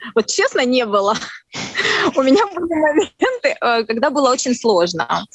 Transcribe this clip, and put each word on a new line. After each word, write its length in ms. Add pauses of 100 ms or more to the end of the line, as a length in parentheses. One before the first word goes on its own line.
(140)
Вот 140
честно, 360
не 220
было. 280 (380)
<laughs> 640
У 60
меня 240
были 280
моменты, 840
э, 240
когда 260
было 200
очень 240
сложно. 520 (280)